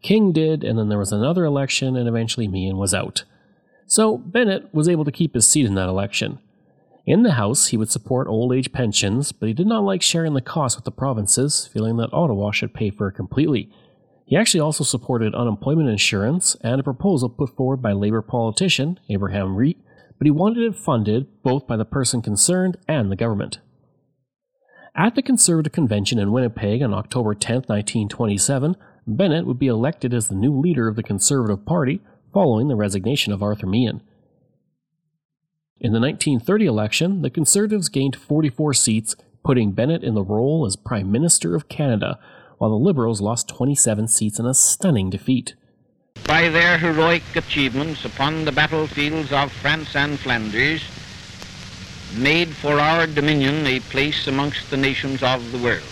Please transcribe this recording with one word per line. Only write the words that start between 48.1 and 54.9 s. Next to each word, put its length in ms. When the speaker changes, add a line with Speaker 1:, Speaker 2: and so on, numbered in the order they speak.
Speaker 2:
the 60
battlefields 800
of 200
France 440
and 240
Flanders, 640
made 340
for 300
our 280
dominion 600
a 120
place 480
amongst 420
the 80
nations 460